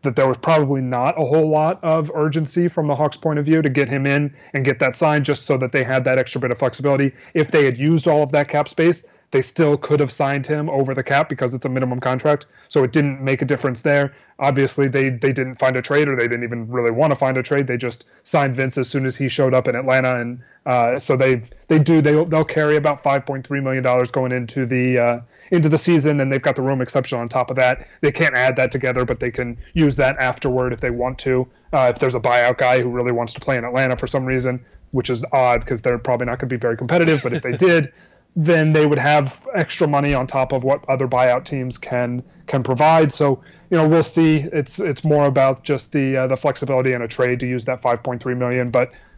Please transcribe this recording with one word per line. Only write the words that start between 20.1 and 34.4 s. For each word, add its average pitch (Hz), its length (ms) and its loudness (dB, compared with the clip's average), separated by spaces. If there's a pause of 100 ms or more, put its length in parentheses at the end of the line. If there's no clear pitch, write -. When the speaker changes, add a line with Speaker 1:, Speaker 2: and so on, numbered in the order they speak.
Speaker 1:
And, 120 260 -8 (240)
uh, 123 340 2
so 135 180 0
they, 131 260 2 (240)
they 160 100 4
do, 156 240 4
they, 151 220 4
they'll 156 220 0
carry 151 320 0
about 147 260 0
five 139 220 0
point 135 200 -6
three 139 140 -4
million 131 240 -2
dollars 123 280 2
going 127 200 0
into 127 340 -4
the, 127 320 0
uh, 120 220 2 (320)
into 160 180 2
the 151 80 4
season, 151 420 2
and 135 120 0
they've 135 100 0
got 139 140 0
the 139 60 -4
room 131 200 -2
exception 127 360 -2
on 117 100 -6
top 123 220 -2
of 131 80 -6
that. 127 300 0 (140)
They 147 100 2
can't 143 240 0
add 127 220 2
that 127 140 0
together, 127 340 -2
but 120 140 -4
they 123 120 -4
can 120 260 -8 (160)
use 147 220 2
that 135 240 0
afterward 127 540 -2
if 110 80 -8
they 127 100 -2
want 123 280 -4
to. 127 280 -2 (260)
Uh, 127 200 4
if - 60 -8
there's 127 160 0
a 120 40 -2
buyout 120 380 2
guy 127 240 2
who 123 80 -2
really 123 220 -2
wants 117 220 -4
to - 60 -14
play 131 180 -2
in 117 60 -4
Atlanta 127 340 -2
for 127 100 -6
some 131 180 -2
reason, 127 380 -2 (280)